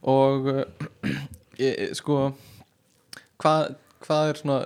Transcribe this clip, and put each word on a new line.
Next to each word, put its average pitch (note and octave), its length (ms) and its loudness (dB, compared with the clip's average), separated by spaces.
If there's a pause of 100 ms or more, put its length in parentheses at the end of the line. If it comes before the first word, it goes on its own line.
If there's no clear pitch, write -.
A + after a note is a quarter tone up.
Og, C3+ 460 2
eh, - 680 -4
<clears throat> - 400 -16
ég, B2+ 380 -2
sko, D3 220 0 (1200)
hvað, D#3 360 2 (300)
hvað D#3 260 2
er D3 100 -6
svona, C#3 260 0